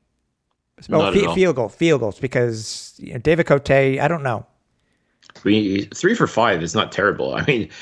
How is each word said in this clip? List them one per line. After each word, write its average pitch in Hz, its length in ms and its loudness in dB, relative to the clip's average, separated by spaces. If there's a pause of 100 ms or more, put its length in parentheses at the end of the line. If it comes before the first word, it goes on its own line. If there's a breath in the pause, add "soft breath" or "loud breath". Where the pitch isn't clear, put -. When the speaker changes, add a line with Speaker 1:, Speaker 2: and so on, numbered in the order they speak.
(880)
Speaker 1:
Not 165 120 2
Speaker 2:
Oh, 196 80 2
Speaker 1:
at 180 60 2
Speaker 2:
fi-, 180 120 4
Speaker 1:
all. 170 100 0
Speaker 2:
field 185 180 2
goal, 117 140 -2
field 160 320 2
goals, 107 180 -4
because, 120 800 -4
you - 140 -14
know, 127 80 -8
David 160 260 2
Cote, 143 240 2
I 135 380 2
don't 156 160 -6
know. 117 200 -4 (920)
Speaker 1:
I - 120 -4
mean, 101 420 0
three 214 260 -2
for 143 100 0
five 104 340 0
is 82 140 -6
not 98 160 0
terrible. 78 460 -2
I - 80 -4
mean, 113 240 -2 (140 loud breath)